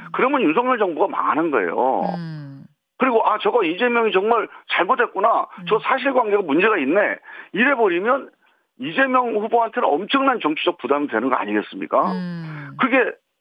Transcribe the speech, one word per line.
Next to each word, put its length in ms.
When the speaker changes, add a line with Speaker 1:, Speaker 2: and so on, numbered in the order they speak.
Speaker 1:
음. 100
Speaker 2:
그러면 300
윤석열 360
정부가 300
망하는 440
거예요. 500
Speaker 1:
음. 480
Speaker 2:
그리고 280
"아, 120
저거 260
이재명이 480
정말 380
잘못했구나. 760
저 60
Speaker 1:
음. 60
Speaker 2:
사실관계가 600
문제가 380
있네." 380
이래버리면 800
이재명 540
후보한테는 520
엄청난 520
정치적 400
부담이 300
되는 200
거 60
아니겠습니까? 800
Speaker 1:
음. 640
Speaker 2:
그게 180